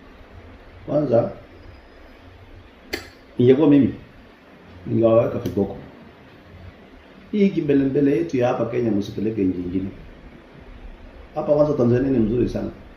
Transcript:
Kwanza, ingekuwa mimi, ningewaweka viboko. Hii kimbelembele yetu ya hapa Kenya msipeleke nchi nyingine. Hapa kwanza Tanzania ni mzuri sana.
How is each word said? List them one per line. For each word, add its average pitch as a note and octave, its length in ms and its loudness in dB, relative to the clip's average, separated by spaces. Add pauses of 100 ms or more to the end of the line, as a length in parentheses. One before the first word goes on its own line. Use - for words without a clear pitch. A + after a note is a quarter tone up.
(880)
Kwanza, C3+ 440 0 (2000)
ingekuwa C3 320 6
mimi, C3 240 4 (920)
ningewaweka A2+ 520 2
viboko. F#2+ 380 -4 (1600)
Hii G3+ 180 4
kimbelembele C#3+ 680 2
yetu - 200 -4
ya B2 120 2
hapa A#2+ 180 -2
Kenya A#2+ 240 -2
msipeleke G2+ 540 -2
nchi F2+ 140 -2
nyingine. F2+ 300 -6 (1500)
Hapa D3+ 200 -2
kwanza D3 200 2
Tanzania B2 360 2
ni B2+ 80 2
mzuri A2+ 300 0
sana. G2+ 220 -6 (260)